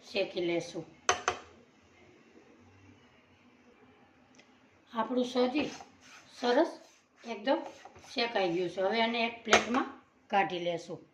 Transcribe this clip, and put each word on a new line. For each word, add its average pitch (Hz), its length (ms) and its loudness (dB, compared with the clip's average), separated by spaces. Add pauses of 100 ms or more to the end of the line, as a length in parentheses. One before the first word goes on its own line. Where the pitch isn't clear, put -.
શેકી 185 400 -2
લેશું. 170 360 -4 (4000)
આપણું 247 400 0
સૂજી 254 340 2 (720)
સરસ 247 320 4 (640)
એકદમ 233 280 0 (520)
શેકાઈ 214 420 0
ગયું 175 200 0
છે. 190 120 0
હવે 226 220 2
એને 233 180 0
એક - 180 -8
પ્લેટમાં 214 460 4 (400)
કાઢી 180 380 0
લેશું. 165 460 -6